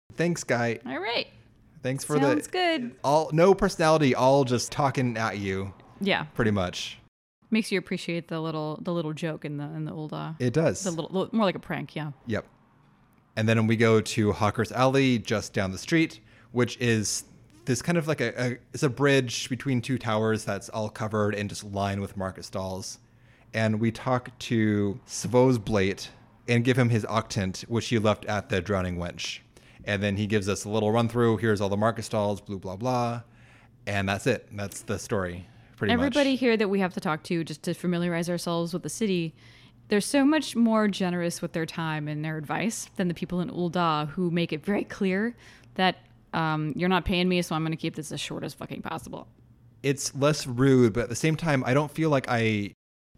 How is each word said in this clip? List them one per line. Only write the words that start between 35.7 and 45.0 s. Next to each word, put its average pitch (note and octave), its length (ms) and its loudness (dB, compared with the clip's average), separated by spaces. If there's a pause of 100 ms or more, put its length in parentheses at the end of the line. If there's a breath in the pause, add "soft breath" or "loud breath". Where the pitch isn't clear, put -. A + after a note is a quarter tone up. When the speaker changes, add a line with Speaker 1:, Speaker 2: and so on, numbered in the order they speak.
Speaker 1:
pretty - 200 0
much. A#3+ 40 2
Speaker 2:
Everybody C4+ 360 2
here A#3+ 200 2
that G#3+ 140 0
we G3 120 0
have F3+ 120 0
to - 60 -8
talk D#3 240 -4
to E3+ 200 -2
just D3+ 200 -10
to F3 100 -2
familiarize E3+ 560 -2
ourselves E3+ 440 -2
with E3+ 100 -6
the D3+ 60 -8
city, F3 440 -2 (540 loud breath)
they're G#3 120 2
so C#4 240 2
much D4 320 2
more A3 320 4
generous F3 540 -2
with F3 120 -6
their E3 120 -2
time D#3 420 -6
and D3+ 160 -6
their D#3 140 -6
advice D#3 600 -4
than F#3+ 100 0
the F3 80 -2
people F3+ 260 -4
in F3 80 -4
Ul'dah, E3 600 0
who F3 200 -2
make E3+ 240 0
it D3 100 -6
very G#3 200 0
clear G3+ 520 -2 (400 loud breath)